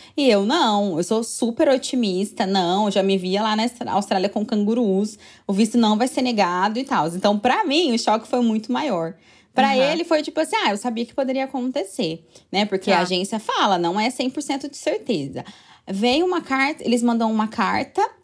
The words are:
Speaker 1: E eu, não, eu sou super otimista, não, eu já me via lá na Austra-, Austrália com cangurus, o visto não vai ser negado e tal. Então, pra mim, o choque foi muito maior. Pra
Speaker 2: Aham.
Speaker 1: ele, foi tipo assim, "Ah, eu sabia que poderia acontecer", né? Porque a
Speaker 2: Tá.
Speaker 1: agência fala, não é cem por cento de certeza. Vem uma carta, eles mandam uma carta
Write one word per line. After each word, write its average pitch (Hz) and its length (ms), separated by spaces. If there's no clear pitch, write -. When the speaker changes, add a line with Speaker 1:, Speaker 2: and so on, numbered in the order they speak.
Speaker 1:
E 277 140
eu, 202 140
não, 208 540
eu 175 40
sou 220 220
super 240 460
otimista, 208 760
não, 190 380
eu 202 80
já 196 100
me 190 160
via 185 240
lá 214 140
na 220 80
Austra-, 240 280
Austrália 202 360
com 208 160
cangurus, 208 760
o 208 60
visto 226 240
não 214 200
vai 247 80
ser 269 160
negado 208 560
e 269 60
tal. 180 240
Então, 202 300
pra 285 260
mim, 302 300
o 226 40
choque 220 300
foi 254 140
muito 220 280
maior. 226 440
Pra 262 180
Speaker 2:
Aham. 269 200
Speaker 1:
ele, 330 120
foi 311 180
tipo 311 160
assim, 320 160
"Ah, 220 60
eu 202 60
sabia 233 300
que - 80
poderia 262 300
acontecer", 254 800
né? 202 140
Porque 196 260
a 185 60
Speaker 2:
Tá. 175 40
Speaker 1:
agência 185 380
fala, 240 380
não 175 200
é 220 120
cem 262 200
por 285 120
cento 277 260
de - 80
certeza. 180 680
Vem 247 300
uma 359 200
carta, 269 420
eles 233 180
mandam 233 300
uma 214 160
carta 214 580